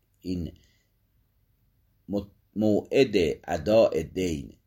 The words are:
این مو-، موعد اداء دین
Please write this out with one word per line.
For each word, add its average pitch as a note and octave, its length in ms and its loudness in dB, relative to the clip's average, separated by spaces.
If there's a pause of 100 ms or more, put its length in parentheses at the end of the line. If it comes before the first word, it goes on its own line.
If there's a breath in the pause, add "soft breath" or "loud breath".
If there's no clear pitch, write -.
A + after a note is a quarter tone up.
(200)
این F2+ 320 -8 (1600)
مو-، G2+ 220 -6 (260)
موعد G#2 880 0
اداء F2 580 2
دین D#2 500 -6 (140)